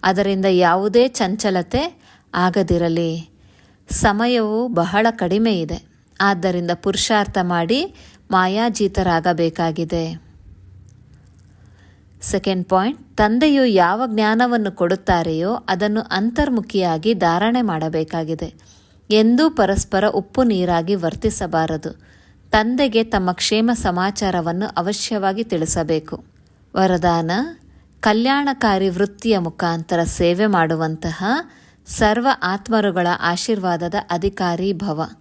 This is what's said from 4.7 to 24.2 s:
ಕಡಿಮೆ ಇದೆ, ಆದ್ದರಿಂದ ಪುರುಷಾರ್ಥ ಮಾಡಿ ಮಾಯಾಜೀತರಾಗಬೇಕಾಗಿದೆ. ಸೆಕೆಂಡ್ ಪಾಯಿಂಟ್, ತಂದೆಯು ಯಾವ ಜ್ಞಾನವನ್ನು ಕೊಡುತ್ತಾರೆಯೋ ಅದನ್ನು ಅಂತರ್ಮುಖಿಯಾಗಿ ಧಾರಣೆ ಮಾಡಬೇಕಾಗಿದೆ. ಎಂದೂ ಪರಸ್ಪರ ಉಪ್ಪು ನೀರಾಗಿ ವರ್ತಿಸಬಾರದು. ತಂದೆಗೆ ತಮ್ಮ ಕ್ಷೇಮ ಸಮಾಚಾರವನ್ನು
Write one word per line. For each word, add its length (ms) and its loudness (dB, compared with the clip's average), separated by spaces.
ಕಡಿಮೆ 500 0
ಇದೆ, 220 -8
ಆದ್ದರಿಂದ 520 0
ಪುರುಷಾರ್ಥ 680 -2
ಮಾಡಿ 540 -2
ಮಾಯಾಜೀತರಾಗಬೇಕಾಗಿದೆ. 1900 0
ಸೆಕೆಂಡ್ 460 -2
ಪಾಯಿಂಟ್, 500 -2
ತಂದೆಯು 480 4
ಯಾವ 420 4
ಜ್ಞಾನವನ್ನು 640 0
ಕೊಡುತ್ತಾರೆಯೋ 840 0
ಅದನ್ನು 480 -2
ಅಂತರ್ಮುಖಿಯಾಗಿ 1120 -2
ಧಾರಣೆ 480 2
ಮಾಡಬೇಕಾಗಿದೆ. 920 -4
ಎಂದೂ 400 6
ಪರಸ್ಪರ 580 0
ಉಪ್ಪು 360 -2
ನೀರಾಗಿ 520 0
ವರ್ತಿಸಬಾರದು. 960 -2
ತಂದೆಗೆ 540 2
ತಮ್ಮ 280 -2
ಕ್ಷೇಮ 420 0
ಸಮಾಚಾರವನ್ನು 960 -2